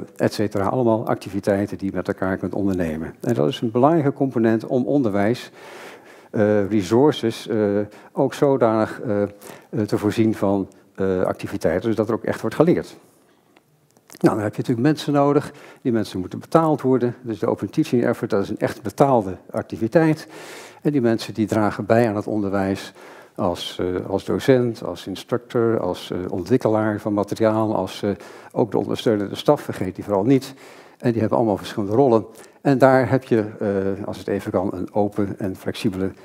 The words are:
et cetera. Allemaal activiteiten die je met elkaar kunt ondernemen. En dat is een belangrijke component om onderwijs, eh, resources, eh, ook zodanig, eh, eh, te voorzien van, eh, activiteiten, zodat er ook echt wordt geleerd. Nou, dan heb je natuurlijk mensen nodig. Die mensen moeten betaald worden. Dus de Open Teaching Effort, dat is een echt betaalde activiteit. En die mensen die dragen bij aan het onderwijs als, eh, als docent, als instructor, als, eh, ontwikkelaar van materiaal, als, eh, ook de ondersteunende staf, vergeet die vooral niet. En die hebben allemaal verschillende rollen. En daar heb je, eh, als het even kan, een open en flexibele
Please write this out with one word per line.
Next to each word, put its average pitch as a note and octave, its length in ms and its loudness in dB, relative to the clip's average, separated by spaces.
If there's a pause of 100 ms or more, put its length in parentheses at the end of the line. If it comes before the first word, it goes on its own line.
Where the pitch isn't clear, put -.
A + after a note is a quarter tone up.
(160)
et - 180 0
cetera. G#2 320 -2
Allemaal A2+ 400 2
activiteiten G2+ 720 -2
die G2 120 -4
je F#2 60 -8
met F2+ 120 -4
elkaar F#2+ 280 -2
kunt F2 180 -6
ondernemen. F2 680 -2
En A#2+ 140 0
dat D2 140 2
is - 120 -4
een A#2+ 100 -2
belangrijke C#3 420 4
component A2+ 540 0
om B2+ 200 0
onderwijs, A#2 640 0 (800)
eh, G#2 380 4
resources, A2+ 800 2
eh, A2 100 0 (540)
ook C3+ 220 0
zodanig, A#2 680 2
eh, G2+ 220 0
eh, G2 60 0 (580)
te G#2+ 120 -2
voorzien G#2+ 360 2
van, G2 340 0 (260)
eh, F#2+ 260 0
activiteiten, F#2 680 0
zodat G#2+ 180 0
er A#2 60 0
ook G2+ 100 -6
echt - 160 -4
wordt A2+ 160 -6
geleerd. - 400 2 (1200)
Nou, - 140 4
dan G#2 100 -2
heb G#2 100 -2
je - 60 -6
natuurlijk A#2+ 260 0
mensen D3+ 260 0
nodig. C#3+ 400 2 (300)
Die B2+ 100 0
mensen G#2 280 -2
moeten F#2 180 -8
betaald D#3 420 2
worden. B2 420 2
Dus A2+ 160 -6
de A2+ 80 -2
Open G#2 240 -2
Teaching B2+ 340 0
Effort, A#2 260 0
dat G2+ 120 2
is G2 60 -4
een G#2+ 100 -8
echt - 240 -4
betaalde A2 540 2 (140)
activiteit. D#3 800 0 (540)
En D3 100 0
die C#3+ 80 2
mensen A2+ 340 0
die G#2+ 120 0
dragen G#2 400 0
bij A2+ 220 4
aan G#2 80 -2
het G#2 100 -4
onderwijs G2 680 -2 (420)
als, F2+ 460 -4
eh, F2+ 260 -4
als F#2+ 180 -4
docent, A#2+ 600 2
als F2 220 -8
instructor, A2+ 720 -2
als, - 300 -6
eh, - 80 -4 (100)
ontwikkelaar G#2+ 720 0
van G#2 120 -4
materiaal, G#2+ 640 0
als, F#2+ 260 -4
eh, G#2 80 0 (420)
ook A2+ 180 0
de A#2 80 0
ondersteunende G#2+ 560 -2
staf, - 260 2
vergeet F#2 340 -6
die F#2+ 100 -10
vooral G2+ 200 2
niet. C3 300 2 (440)
En B2 120 0
die A2+ 100 0
hebben G#2+ 180 0
allemaal A2 180 2
verschillende G2+ 380 -6
rollen. A#2 320 4 (340)
En C#3 180 2
daar C3 320 6
heb B2+ 140 0
je, A2 200 2 (160)
eh, G2 460 -2
als F#2+ 120 -8
het - 100 -12
even G2+ 220 -4
kan, G2+ 220 0
een F#2 220 -8
open G#2 440 -2
en F#2+ 180 -4
flexibele F#2+ 540 -4 (140)